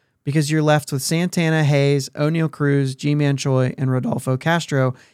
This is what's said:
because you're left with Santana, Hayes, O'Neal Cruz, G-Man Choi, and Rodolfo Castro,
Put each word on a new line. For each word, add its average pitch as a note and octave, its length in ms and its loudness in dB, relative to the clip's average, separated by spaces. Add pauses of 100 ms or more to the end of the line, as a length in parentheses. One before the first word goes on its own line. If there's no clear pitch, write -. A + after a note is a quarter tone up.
(240)
because D3 260 0
you're D#3 140 0
left D3+ 280 2
with C3+ 100 -4
Santana, E3 600 0
Hayes, C#3+ 520 2
O'Neal D#3+ 340 0
Cruz, C#3+ 460 0
G-Man D3 420 0
Choi, C3 400 0
and C3 140 -2
Rodolfo B2+ 460 -2
Castro, C#3 580 0 (180)